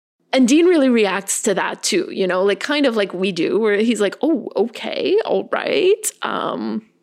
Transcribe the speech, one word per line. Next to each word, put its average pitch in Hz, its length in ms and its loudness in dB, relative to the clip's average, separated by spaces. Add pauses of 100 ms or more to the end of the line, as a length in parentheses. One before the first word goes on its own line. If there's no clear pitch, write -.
(340)
And 262 140 6
Dean 311 180 6
really 311 240 4
reacts 196 540 0
to 208 100 2
that 175 300 -4
too, - 280 -2
you 190 160 -2
know, 185 160 0
like, 196 160 0
kind 294 260 0
of 226 100 0
like 202 180 -2
we 190 180 -2
do, 180 280 -2
where 214 180 0
he's 220 240 0
like, 190 200 -2
"Oh, 294 340 0
okay, - 680 -2
all 196 260 -2
right. - 600 0 (100)
Um, - 640 -6 (180)